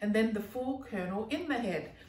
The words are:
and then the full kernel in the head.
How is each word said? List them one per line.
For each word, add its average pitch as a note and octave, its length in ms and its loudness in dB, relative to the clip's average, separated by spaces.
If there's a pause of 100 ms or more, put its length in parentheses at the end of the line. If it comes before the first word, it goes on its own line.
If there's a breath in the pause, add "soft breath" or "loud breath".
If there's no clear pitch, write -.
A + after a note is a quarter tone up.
and G#3 100 4
then A3 200 6
the G3+ 80 0
full B3+ 500 -4
kernel G3 400 -2
in E4 160 -2
the C#4 80 2
head. G3+ 380 0 (160 loud breath)